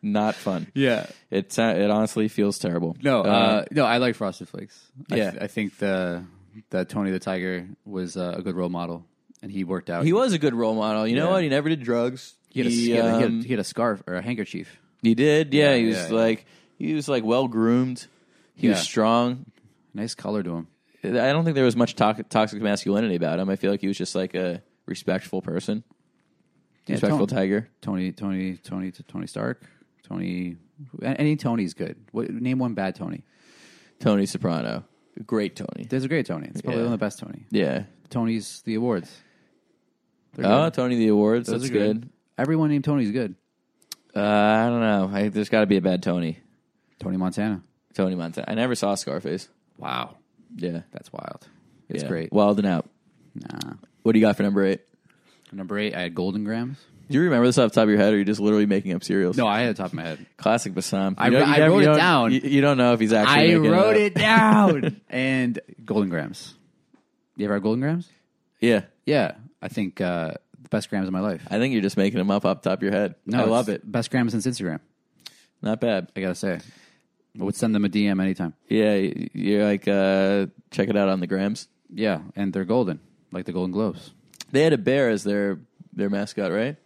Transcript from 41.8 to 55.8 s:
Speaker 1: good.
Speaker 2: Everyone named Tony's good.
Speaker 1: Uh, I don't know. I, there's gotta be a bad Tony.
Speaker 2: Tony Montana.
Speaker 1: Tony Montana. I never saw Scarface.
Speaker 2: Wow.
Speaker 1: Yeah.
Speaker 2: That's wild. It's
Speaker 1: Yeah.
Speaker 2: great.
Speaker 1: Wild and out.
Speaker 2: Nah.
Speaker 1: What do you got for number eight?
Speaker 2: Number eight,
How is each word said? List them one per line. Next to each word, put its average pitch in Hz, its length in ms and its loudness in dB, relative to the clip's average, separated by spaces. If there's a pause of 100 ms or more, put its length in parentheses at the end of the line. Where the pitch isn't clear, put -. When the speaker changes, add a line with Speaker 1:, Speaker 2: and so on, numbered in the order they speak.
Speaker 1:
good. 123 80 -18 (280)
Speaker 2:
Everyone 151 320 2
named 143 140 0
Tony's 139 260 0
good. 107 240 -4 (800)
Speaker 1:
Uh, 107 60 -2
I 104 480 4
don't 120 120 0
know. 101 320 2
I, 101 160 0
there's 101 200 -2
gotta 107 180 4
be 98 100 4
a 92 60 4
bad 90 200 0
Tony. 87 360 -4 (600)
Speaker 2:
Tony 92 160 -6
Montana. 92 460 -4 (320)
Speaker 1:
Tony 92 200 0
Montana. 85 340 -8
I 107 60 -6
never 120 200 0
saw 101 200 -2
Scarface. 85 540 -6 (300)
Speaker 2:
Wow. 62 380 -8 (400)
Speaker 1:
Yeah. 85 260 -6 (100)
Speaker 2:
That's - 200 -18
wild. - 340 -14 (420)
It's - 140 -6
Speaker 1:
Yeah. 71 60 -8
Speaker 2:
great. 82 240 -6
Speaker 1:
Wild 104 260 4
and 101 80 0
out. 87 220 0 (460)
Speaker 2:
Nah. - 400 -12 (280)
Speaker 1:
What 113 100 4
do 113 60 6
you 110 60 8
got 104 120 4
for 101 60 -2
number 101 220 2
eight? 95 160 0 (720)
Speaker 2:
Number 98 260 -8
eight, 104 160 -4